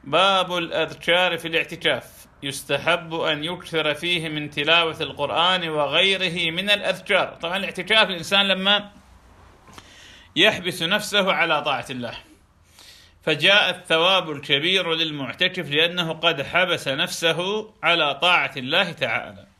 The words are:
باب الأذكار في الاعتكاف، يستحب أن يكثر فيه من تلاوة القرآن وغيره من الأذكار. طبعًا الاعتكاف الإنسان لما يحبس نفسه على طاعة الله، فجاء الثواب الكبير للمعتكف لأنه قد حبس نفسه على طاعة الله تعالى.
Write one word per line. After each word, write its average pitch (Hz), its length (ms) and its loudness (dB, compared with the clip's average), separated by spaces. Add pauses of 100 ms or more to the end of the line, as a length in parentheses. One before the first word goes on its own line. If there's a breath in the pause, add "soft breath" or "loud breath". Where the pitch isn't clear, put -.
باب 180 520 2
الأذكار 165 800 0
في 165 100 -8
الاعتكاف، 156 760 -2 (160)
يستحب 151 720 -2
أن 156 300 -2
يكثر 160 500 -2
فيه 170 340 -2
من 151 220 -6
تلاوة 160 500 2
القرآن 160 680 0
وغيره 170 800 0
من 190 200 -4
الأذكار. 190 560 0 (160)
طبعًا 175 140 -4
الاعتكاف 190 540 0
الإنسان 196 380 0
لما 196 420 0 (1500 loud breath)
يحبس 180 460 2
نفسه 196 500 0
على 156 300 2
طاعة 135 280 -4
الله، 123 240 -8 (1080 loud breath)
فجاء 165 480 4
الثواب 170 600 2
الكبير 160 640 0
للمعتكف 160 760 -4
لأنه 165 420 0
قد 160 300 0
حبس 170 460 0
نفسه 170 840 -2 (120)
على 156 320 2
طاعة 151 420 2
الله 160 360 0
تعالى. 113 540 -6 (140)